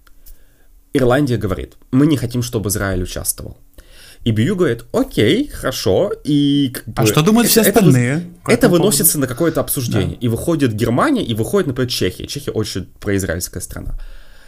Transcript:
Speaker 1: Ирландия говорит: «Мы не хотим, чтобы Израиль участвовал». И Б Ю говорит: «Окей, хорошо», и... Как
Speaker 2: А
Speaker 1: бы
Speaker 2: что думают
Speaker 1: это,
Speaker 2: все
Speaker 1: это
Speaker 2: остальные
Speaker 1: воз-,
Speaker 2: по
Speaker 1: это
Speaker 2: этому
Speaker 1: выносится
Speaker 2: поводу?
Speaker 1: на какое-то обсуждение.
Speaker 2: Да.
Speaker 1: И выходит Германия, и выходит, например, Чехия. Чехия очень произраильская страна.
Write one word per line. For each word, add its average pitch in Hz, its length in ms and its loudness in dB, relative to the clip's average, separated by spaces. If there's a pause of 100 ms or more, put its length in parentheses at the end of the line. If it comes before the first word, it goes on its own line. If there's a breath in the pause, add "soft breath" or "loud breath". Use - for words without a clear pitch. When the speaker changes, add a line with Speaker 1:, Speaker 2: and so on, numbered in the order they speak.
(920 soft breath)
Speaker 1:
Ирландия 131 440 2
говорит: 92 400 -6 (140)
«Мы 139 160 4
не 156 100 4
хотим, 120 260 -4
чтобы 104 260 -4
Израиль 95 340 -2
участвовал». - 540 -8 (680 soft breath)
И 120 80 2
Б 107 80 2
Ю 175 140 2
говорит: 139 360 0
«Окей, 220 560 0
хорошо», 127 640 -2 (140)
и... 143 480 2
Как - 100 -10 (120)
Speaker 2:
А - 80 -2
Speaker 1:
бы 110 40 4
Speaker 2:
что 107 140 2
думают 220 240 4
Speaker 1:
это, - 60 2
Speaker 2:
все 226 180 6
Speaker 1:
это 214 100 4
Speaker 2:
остальные 131 360 4
Speaker 1:
воз-, 175 80 -4 (200)
Speaker 2:
по - 80 0
Speaker 1:
это - 160 4
Speaker 2:
этому 190 60 6
Speaker 1:
выносится 180 400 2
Speaker 2:
поводу? 151 80 -2
Speaker 1:
на 131 60 0
какое-то 147 340 0
обсуждение. 113 580 -2
Speaker 2:
Да. 123 60 -6
Speaker 1:
И - 20 2
выходит 123 460 0
Германия, 143 500 2
и 113 100 -4
выходит, 143 340 0
например, 123 220 -2
Чехия. - 380 -4
Чехия - 240 -8
очень 98 360 -4 (120)
произраильская 92 600 -4
страна. - 360 -8 (500 soft breath)